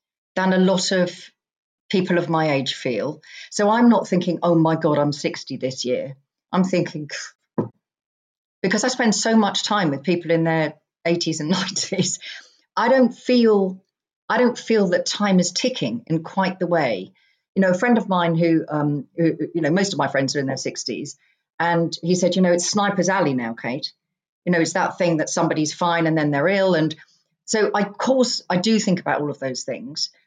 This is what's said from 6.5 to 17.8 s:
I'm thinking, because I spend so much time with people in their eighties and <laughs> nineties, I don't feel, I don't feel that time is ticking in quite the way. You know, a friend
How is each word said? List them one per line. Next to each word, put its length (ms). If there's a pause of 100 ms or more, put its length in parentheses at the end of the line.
I'm 100
thinking, 480 (1500)
because 220
I 40
spend 260
so 220
much 280
time 260
with 120
people 280
in 140
their 300 (300)
eighties 360
and 100
<laughs> 80
nineties, 600 (560)
I 120
don't 240
feel, 720 (460)
I 100
don't 200
feel 300
that 180
time 340
is 120
ticking 540
in 160
quite 360
the 80
way. 460 (440)
You 60
know, 80
a 80
friend 200